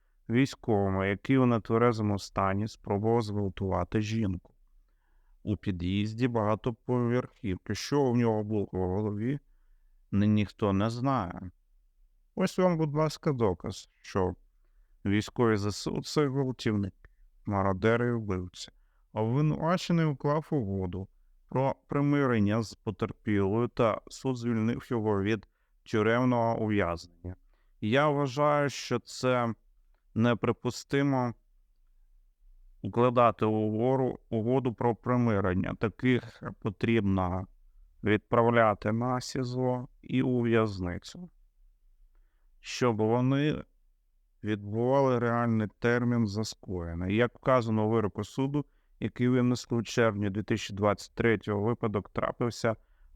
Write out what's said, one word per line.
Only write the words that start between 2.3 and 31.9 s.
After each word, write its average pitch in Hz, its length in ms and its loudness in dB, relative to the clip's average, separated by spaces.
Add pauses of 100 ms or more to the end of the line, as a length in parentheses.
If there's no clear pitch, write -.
спробував 110 540 -2
зґвалтувати 101 800 -2
жінку 107 540 -4 (880)
у 104 140 -4
під'їзді 101 720 -2
багатоповерхівки. 117 1500 -2
Що 139 360 0
в 120 60 2
нього 110 280 2
було 104 280 -4
в 90 60 -4
голові, 104 600 -2 (760)
ні-, 104 140 4
ніхто 104 460 2
не 101 180 2
знає. 117 600 -4 (840)
Ось 190 240 -2
вам, 180 180 4
будь 156 180 -2
ласка, 151 380 -2
доказ, 101 640 -2
що 92 380 -2 (680)
військові 107 520 2
З 101 100 -2
С - 240 -6
У — - 120 -4
це 147 260 0
гвалтівник, 117 680 -2 (520)
мародери 101 640 0
і 120 40 -2
вбивці. 95 600 -6 (400)
Обвинувачений 151 920 0
уклав 147 440 -2
угоду 95 580 -4 (400)
про 135 260 -2 (120)
примирення 131 760 2
з - 120 -12
потерпілою, 104 920 -2
та 113 400 0
суд 131 280 -6
звільнив 117 540 -2
його 107 320 0
від 104 260 -2 (440)
тюремного 117 680 2
ув'язнення. 90 760 -2 (440)
Я 135 280 2
вважаю, 143 600 0
що - 280 -4
це 123 560 -2 (600)
неприпустимо 120 1200 0 (1500)